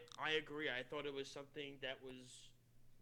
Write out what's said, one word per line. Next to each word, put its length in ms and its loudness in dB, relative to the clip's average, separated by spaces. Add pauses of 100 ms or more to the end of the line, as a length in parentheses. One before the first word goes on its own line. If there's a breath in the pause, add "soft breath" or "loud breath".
(220)
I 100 6
agree. 360 4
I 160 4
thought 220 0
it 80 0
was 160 0
something 520 -4
that 220 2
was 460 -8 (520)